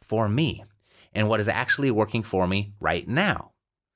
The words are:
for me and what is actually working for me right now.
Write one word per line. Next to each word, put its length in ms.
for 280
me 340
and 140
what 140
is 80
actually 420
working 320
for 240
me 320
right 280
now. 440